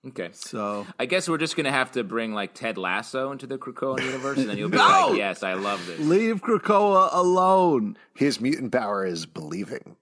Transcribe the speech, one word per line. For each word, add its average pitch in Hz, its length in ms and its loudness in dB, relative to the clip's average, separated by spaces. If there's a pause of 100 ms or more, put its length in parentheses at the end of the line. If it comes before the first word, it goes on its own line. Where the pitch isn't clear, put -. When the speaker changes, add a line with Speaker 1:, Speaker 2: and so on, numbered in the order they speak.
Speaker 1:
Okay. 90 240 -8
Speaker 2:
So 104 540 -6 (120)
Speaker 1:
I 127 80 -2
guess 180 220 -2
we're 160 100 0
just 156 180 -2
gonna 147 140 0
have 131 220 0
to 120 120 -2
bring, 113 300 -4
like, 101 200 -6
Ted 113 240 -6
Lasso 107 540 -4
into 135 140 -12
the 135 120 -10
Krakoa 131 440 -4
universe, 135 360 -4
and 127 100 0
then 104 100 -4
you'll 104 100 -2
be - 80 0
Speaker 2:
<laughs> - 20 4
No! 359 300 6
Speaker 1:
like, 208 80 2
"Yes, 98 260 -2
I 92 120 -2
love 98 320 -4
this." 87 140 -10
Speaker 2:
Leave 202 420 2
Krakoa 202 720 4
alone. 180 840 4 (180)
Speaker 3:
His 131 260 0
mutant 131 320 -2
power 101 340 0
is 82 200 -4
believing. 82 760 -10